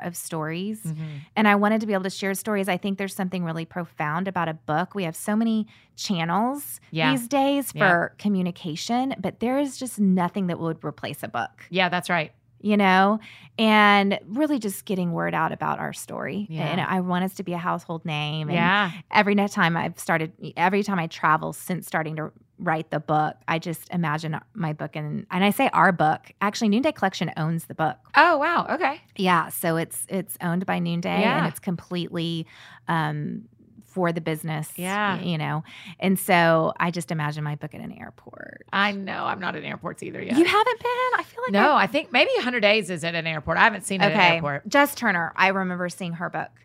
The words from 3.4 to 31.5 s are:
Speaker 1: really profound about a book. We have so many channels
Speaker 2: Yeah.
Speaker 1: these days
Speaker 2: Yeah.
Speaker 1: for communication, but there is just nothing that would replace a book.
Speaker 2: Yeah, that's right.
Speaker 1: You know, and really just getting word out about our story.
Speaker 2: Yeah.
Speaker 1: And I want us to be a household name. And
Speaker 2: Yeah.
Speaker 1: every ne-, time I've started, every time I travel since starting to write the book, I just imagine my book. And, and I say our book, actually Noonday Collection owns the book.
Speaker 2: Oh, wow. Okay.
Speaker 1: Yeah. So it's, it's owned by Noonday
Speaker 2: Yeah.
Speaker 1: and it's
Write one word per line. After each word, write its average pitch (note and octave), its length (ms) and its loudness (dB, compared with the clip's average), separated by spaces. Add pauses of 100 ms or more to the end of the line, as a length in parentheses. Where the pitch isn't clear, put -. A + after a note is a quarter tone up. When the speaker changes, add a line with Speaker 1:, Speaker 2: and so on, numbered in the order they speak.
Speaker 1:
really E3 200 -6
profound E3 640 -4
about F3+ 220 -2
a D#3+ 60 -4
book. D#3+ 420 -2
We G3 80 -2
have E3 100 -4
so G#3 220 -4
many A3 320 0 (260)
channels G3+ 840 -2 (100)
Speaker 2:
Yeah. D#3+ 220 2
Speaker 1:
these A#3+ 160 -2
days C#4 460 2
Speaker 2:
Yeah. G3 140 4
Speaker 1:
for E3+ 300 2
communication, G3 1000 -2
but F#3 180 -6
there B3+ 200 0
is C#4 200 -2
just B3 220 -8
nothing F#3 480 2
that E3+ 100 -4
would E3 260 -4
replace C#3+ 380 -8
a A#2+ 60 -8
book. - 420 -6
Speaker 2:
Yeah, F3+ 180 2
that's F3 220 -2
right. E3 220 0 (280)
Speaker 1:
You G#3 160 2
know, G3 440 6 (360)
and G3+ 680 6
really C#4 320 0
just G#3+ 260 -6
getting F3+ 280 -2
word E3+ 200 -2
out D#3+ 200 0
about D#3 260 -2
our D3+ 140 -6
story. - 580 -8
Speaker 2:
Yeah. D#3 140 -4
Speaker 1:
And D#3+ 160 -2
I F#3 220 0
want F3+ 220 -2
us F#3+ 100 -6
to G3 100 -8
be F3 80 -6
a F3 60 -4
household E3+ 460 -6
name. D3+ 440 -4
And F3 80 0
Speaker 2:
Yeah. F3+ 340 4 (220)
Speaker 1:
every G3+ 240 6
ne-, G3+ 100 4
time E3+ 300 2
I've E3+ 240 -4
started, E3 320 -2 (240)
every F#3 260 2
time G3+ 160 -2
I E3 80 -2
travel D#3+ 460 0
since - 340 -6
starting D#3 300 -4
to D#3 160 -6 (260)
write D#3+ 320 -4
the D3+ 80 -4
book, D3+ 380 0 (100)
I E3 140 0
just - 320 -8
imagine D#3+ 480 -2 (140)
my D#3 180 -4
book. D3+ 240 -8
And, D3+ 340 -8
and F#3 140 0
I G#3 60 4
say C4 220 2
our F3 200 6
book, D#3 480 0
actually G#3 300 0
Noonday C4+ 220 2
Collection F#3 440 -2
owns E3 300 -4
the - 80 -14
book. D#3 220 -2 (200)
Speaker 2:
Oh, D#4 220 6
wow. D#4 320 0
Okay. D4+ 300 -2 (140)
Speaker 1:
Yeah. F3+ 360 2
So E3 260 -2
it's, - 320 -6
it's - 320 -6
owned F3+ 260 -2
by F3+ 140 -2
Noonday F3 400 -2
Speaker 2:
Yeah. A#3+ 180 2
Speaker 1:
and C#4 80 0
it's D#3+ 140 -6